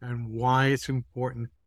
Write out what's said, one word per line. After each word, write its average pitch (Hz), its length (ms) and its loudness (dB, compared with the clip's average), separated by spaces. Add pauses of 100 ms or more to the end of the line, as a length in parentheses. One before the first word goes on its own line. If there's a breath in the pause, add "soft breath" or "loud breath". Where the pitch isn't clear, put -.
and 120 300 -6
why 127 380 4
it's 139 200 0
important 127 640 -4 (180)